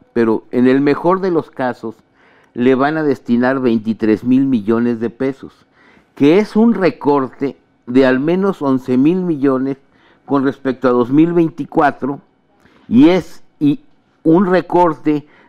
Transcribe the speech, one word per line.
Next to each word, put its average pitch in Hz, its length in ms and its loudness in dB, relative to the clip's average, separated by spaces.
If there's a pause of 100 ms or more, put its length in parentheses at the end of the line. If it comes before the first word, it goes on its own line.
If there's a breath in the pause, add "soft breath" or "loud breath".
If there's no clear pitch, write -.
(120)
pero 110 380 0
en 123 160 2
el 135 160 2
mejor 165 400 0
de 190 80 -2
los 160 200 -4
casos 120 440 -8 (580 soft breath)
le 123 220 2
van 143 240 -2
a 156 40 -4
destinar 127 560 -2
veintitrés 110 640 -2
mil 127 220 2
millones 117 560 -2
de 113 80 -4
pesos, - 560 -10 (500 soft breath)
que 156 240 4
es 208 160 -4
un 226 200 2
recorte 143 840 -4 (300)
de 131 180 2
al 131 160 2
menos 185 400 -2
once 131 380 -2
mil 175 240 2
millones 135 560 -2 (480 soft breath)
con 135 180 -2
respecto 131 440 -4
a - 20 2
dos 123 200 0
mil 160 220 2
veinticuatro, 151 880 -2 (640 soft breath)
y 131 220 6
es, 180 340 -2 (160)
y 147 220 -2 (440)
un 165 200 4
recorte 165 840 0 (220 soft breath)